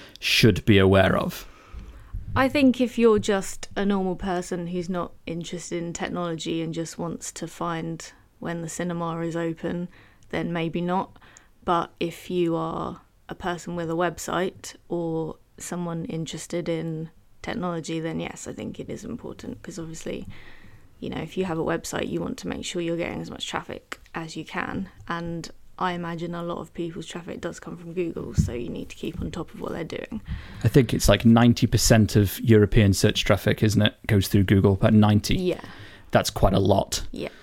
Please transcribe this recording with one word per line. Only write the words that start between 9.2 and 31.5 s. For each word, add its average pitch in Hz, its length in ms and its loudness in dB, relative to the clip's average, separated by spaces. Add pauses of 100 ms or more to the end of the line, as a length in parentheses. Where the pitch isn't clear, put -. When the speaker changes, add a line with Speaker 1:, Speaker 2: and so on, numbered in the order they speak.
Speaker 2:
is 165 140 -4
open, 170 540 -4 (400)
then 170 240 -4
maybe 165 280 -2
not. 180 360 -2 (480)
But 170 340 0
if 170 320 -6
you 175 260 2
are 165 440 -6 (280)
a - 60 -12
person 175 400 -6
with 170 160 -4
a 165 40 -2
website 175 800 -4 (140)
or 160 480 -4 (200)
someone 170 480 -6
interested 165 640 -6
in 165 420 -6 (300)
technology, 165 600 -6
then 165 200 -6
yes, - 260 -10
I - 60 -10
think - 260 -10
it - 120 -12
is - 120 -10
important, - 600 -12
'cause 175 160 -14
obviously, 160 500 -10 (720)
you - 80 -10
know, - 120 -8
if 160 160 -10
you 185 100 -2
have 165 120 -4
a 160 60 -2
website, - 460 -4
you 170 100 -4
want - 180 -6
to - 100 -10
make - 160 -6
sure 175 180 -6
you're 165 160 -2
getting - 240 -6
as 165 80 -12
much - 160 -12
traffic - 520 -10 (160)
as 160 220 -10
you 156 80 -8
can. - 460 -6 (180)
And 170 420 -8 (260)
I 185 160 -2
imagine 170 420 -6
a 170 80 -8
lot 170 160 -6
of 160 160 -12
people's 170 320 -8
traffic - 340 -10
does 165 180 -8
come 170 180 -12
from 170 180 -14
Google, - 400 -6
so - 180 2
you 120 160 -8
need - 220 -10
to - 60 -16
keep - 240 -8
on 170 100 -6
top 160 240 -10
of 196 60 -16
what - 120 -8
they're 165 120 -8
doing. - 360 -10 (420)
Speaker 1:
I 117 60 2
think 123 260 6
it's, - 140 2
like, 101 160 4
ninety 117 420 8